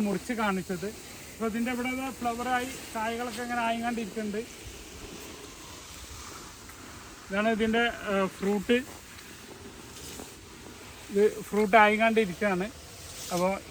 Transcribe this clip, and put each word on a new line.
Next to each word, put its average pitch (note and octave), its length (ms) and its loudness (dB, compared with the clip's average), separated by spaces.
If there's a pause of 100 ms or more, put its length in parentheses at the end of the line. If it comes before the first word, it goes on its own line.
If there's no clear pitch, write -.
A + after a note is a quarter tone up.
മുറിച്ച് G3+ 340 0
കാണിച്ചത്. F#3+ 460 0 (460)
അപ്പോൾ A3 180 -2
ഇതിൻ്റെ A#3 240 0
ഇവിടെ B3 200 0
ഇത് C4 120 -4 (120)
ഫ്ലവറായി B3 500 0 (260)
കായകളൊക്കെ A#3 500 -2
ഇങ്ങനെ A#3+ 220 0
ആയിക്കൊണ്ടിരിക്കുന്നുണ്ട്. A3+ 760 0 (2750)
ഇതാണ് G#3 300 4
ഇതിൻ്റെ, A3+ 260 6 (280)
ഏ, G3 140 4 (140)
ഫ്രൂട്ട്. G3+ 380 4 (2250)
ഇത് G3+ 120 6 (240)
ഫ്രൂട്ട് G#3 280 4 (100)
ആയിക്കൊണ്ടിരിക്കുകയാണ്. G#3+ 840 4 (680)
അപ്പോൾ F3+ 180 4 (200)